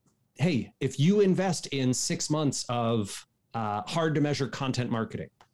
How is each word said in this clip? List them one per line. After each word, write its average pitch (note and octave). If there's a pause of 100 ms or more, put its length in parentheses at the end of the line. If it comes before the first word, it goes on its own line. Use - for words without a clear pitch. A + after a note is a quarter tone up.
(360)
hey, C#3
if -
you F#3+
invest F#3
in C3
six -
months D3+
of, A#2 (260)
uh, G#2+
hard D#3+
to D3
measure C#3+
content B2
marketing, A2+ (260)